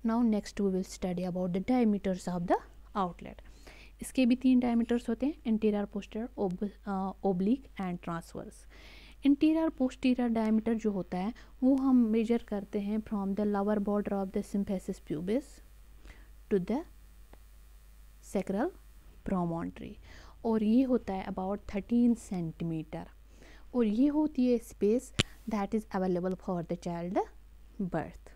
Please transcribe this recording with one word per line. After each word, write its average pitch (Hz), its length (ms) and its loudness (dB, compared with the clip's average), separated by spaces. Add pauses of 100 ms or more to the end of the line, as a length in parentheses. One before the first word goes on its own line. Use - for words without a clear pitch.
Now 226 160 2
next 214 380 0
we 196 100 2
will 185 160 -2
study 180 440 -4
about 180 220 -2
the 190 140 0
diameters 208 640 2
of 180 120 -2
the 285 160 2 (400)
outlet। 185 460 -6 (580)
इसके - 240 2
भी 247 100 4
तीन 254 240 4
डायमीटर्स 233 500 0
होते 226 160 -2
हैं, 311 180 -4
anterior, 208 540 0
posterior, 208 520 -6
ob-, 190 200 -4 (180)
अ, 190 240 -2 (140)
oblique 196 560 0
and 175 220 -6
transverse। - 640 -10 (580)
Interior 311 540 4
posterior 254 480 2
diameter 220 440 2
जो 214 180 0
होता 185 260 -4
है 196 160 -4 (300)
वो 269 120 6
हम 262 200 4
मेजर 226 420 4
करते 208 440 -4
हैं 208 180 -2
from 196 400 -2
the 208 60 2
lower 202 340 2 (100)
border 202 360 0
of 190 120 -4
the - 180 -4
symphysis 196 560 -4
pubis 185 320 -2 (1080)
to 196 120 4
the 269 180 -2 (1500)
sacral 202 340 -2 (600)
promontory, 175 640 -4 (520)
और 220 180 2
ये 226 200 4
होता 240 300 0
है 190 120 -6
about 190 500 -6
थर्टीन 240 380 2
सेंटीमीटर, 165 960 -6 (680)
और 240 100 4
ये 220 220 4
होती 285 440 2
है 233 80 4
space - 600 -2 (280)
that 202 260 -2
is 214 80 0 (120)
available 185 400 0
for 175 280 -4
the 170 200 -6
child 175 340 -4 (640)
birth। 170 540 -6